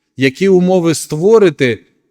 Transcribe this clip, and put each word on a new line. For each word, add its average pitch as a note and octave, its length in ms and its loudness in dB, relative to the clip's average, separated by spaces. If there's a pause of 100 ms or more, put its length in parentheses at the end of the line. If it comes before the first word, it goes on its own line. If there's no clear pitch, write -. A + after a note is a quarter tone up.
(180)
Які C3+ 320 -2
умови F3+ 460 0
створите, D#3 840 0 (320)